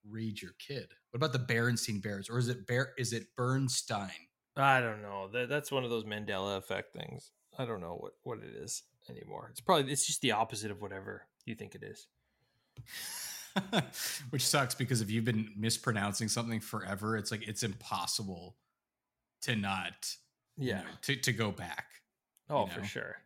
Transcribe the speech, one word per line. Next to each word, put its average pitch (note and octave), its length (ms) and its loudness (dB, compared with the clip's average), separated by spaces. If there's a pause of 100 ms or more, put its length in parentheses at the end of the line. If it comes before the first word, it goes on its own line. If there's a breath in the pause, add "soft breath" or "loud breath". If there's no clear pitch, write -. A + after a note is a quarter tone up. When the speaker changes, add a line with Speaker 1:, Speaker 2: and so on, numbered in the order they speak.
Speaker 1:
read A2 360 -4
your F2+ 160 -12
kid? B2 360 -8 (180)
What B2 60 -4
about C3+ 160 4
the A#2+ 200 2
Berenstein A#2 480 4
Bears, G2+ 280 -4
or A#2 80 0
is A#2+ 100 6
it A#2 180 0
Ber-, C3 320 2
is A#2+ 140 0
it A2+ 240 -4
Bernstein? B2 920 0 (260)
Speaker 2:
I C3+ 240 8
don't A2 220 0
know. G2+ 320 -6
That, B2 160 0
that's D3 200 0
one C3 140 2
of A#2+ 60 -2
those A#2 160 0
Mandela G2+ 520 0
effect F#2+ 360 -4
things. - 380 -10 (260)
I C3 80 -2
don't A2+ 160 -4
know E2+ 140 -6
what, - 180 -10 (100)
what A#2 160 -6
it B1 160 -12
is D2 280 -8 (260)
anymore. - 420 -12
It's - 80 -12
probably, C#3+ 320 6
it's C#3+ 160 2
just - 140 0
the B2 100 6
opposite G#2+ 400 2
of G2+ 100 -6
whatever G2 460 -8 (180)
you A2+ 100 -6
think G2+ 200 -12
it - 80 -12
is. - 240 -14 (1500 loud breath)
Speaker 1:
<laughs> - 760 -2
Which B2+ 180 2
sucks, C3+ 280 6
because B2 260 2
if G#2 100 0
you've A2+ 140 4
been A2 320 2
mispronouncing G#2+ 720 2
something A2+ 320 0
forever, G#2 560 -2
it's G2+ 140 -2
like, G#2+ 140 -4
it's G#2+ 180 -4
impossible F#2+ 920 -4 (840)
to B2 160 2
not, F#2+ 600 -2 (420)
you C3 120 0
Speaker 2:
Yeah. G2 120 0
Speaker 1:
know, - 60 -8 (160)
to, C#3 120 2
to C3 160 2
go G#2+ 200 2
back, - 340 -8 (640)
Speaker 2:
Oh, C3+ 160 2
Speaker 1:
you F#2 60 -6
Speaker 2:
for E2+ 80 -4
Speaker 1:
know? F#3+ 80 -4
Speaker 2:
sure. - 280 -6 (100)